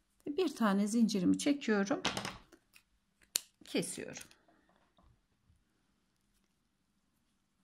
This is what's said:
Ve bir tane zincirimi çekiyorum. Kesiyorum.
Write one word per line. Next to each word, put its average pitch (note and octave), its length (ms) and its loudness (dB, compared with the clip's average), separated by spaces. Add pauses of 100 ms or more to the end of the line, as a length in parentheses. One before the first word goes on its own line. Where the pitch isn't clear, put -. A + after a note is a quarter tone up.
(260)
Ve C#4+ 100 -8
bir F4+ 120 2
tane G#3 380 2
zincirimi G#3+ 520 4
çekiyorum. C4+ 640 0 (1600)
Kesiyorum. - 580 -6 (3500)